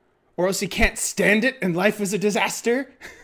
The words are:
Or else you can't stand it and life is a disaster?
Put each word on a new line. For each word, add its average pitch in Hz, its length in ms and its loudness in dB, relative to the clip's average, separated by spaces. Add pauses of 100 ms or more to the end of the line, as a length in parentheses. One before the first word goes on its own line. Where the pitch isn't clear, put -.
(380)
Or 180 100 0
else 190 140 -2
you 190 80 -4
can't 208 280 0
stand 202 460 2
it 254 180 0
and 180 140 0
life 208 240 2
is 196 140 -2
a 208 40 0
disaster? 226 760 0 (300)